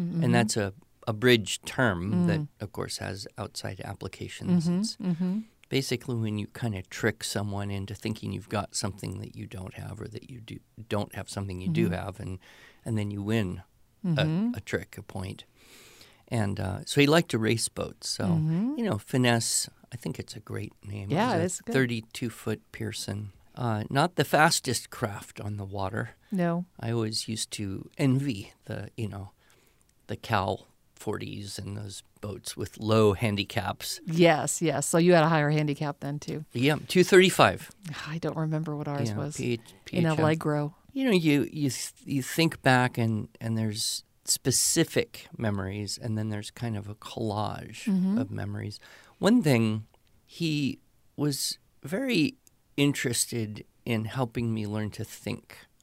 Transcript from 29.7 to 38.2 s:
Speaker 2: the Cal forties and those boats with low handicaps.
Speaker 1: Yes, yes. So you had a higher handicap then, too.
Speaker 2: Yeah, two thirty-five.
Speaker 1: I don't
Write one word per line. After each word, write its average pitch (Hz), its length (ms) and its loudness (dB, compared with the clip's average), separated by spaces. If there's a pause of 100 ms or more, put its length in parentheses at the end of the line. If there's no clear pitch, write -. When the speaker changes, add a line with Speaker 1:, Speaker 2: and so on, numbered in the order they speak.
Speaker 2:
the 104 80 -6
Cal 98 500 0 (280)
forties 101 640 -8
and 101 180 -8
those 104 260 -12 (180)
boats - 380 -10
with - 200 -6
low 107 360 6
handicaps. 101 880 -2
Speaker 1:
Yes, 160 560 4
yes. 147 260 0
So 175 120 2
you 175 160 8
had 160 100 8
a 160 40 6
higher 151 220 4
handicap 151 500 0
then, 143 200 -6
too. 151 320 -8
Speaker 2:
Yeah, 135 240 2 (120)
two 180 140 6
thirty-five. 175 680 8 (360)
Speaker 1:
I 156 120 -6
don't 151 180 -4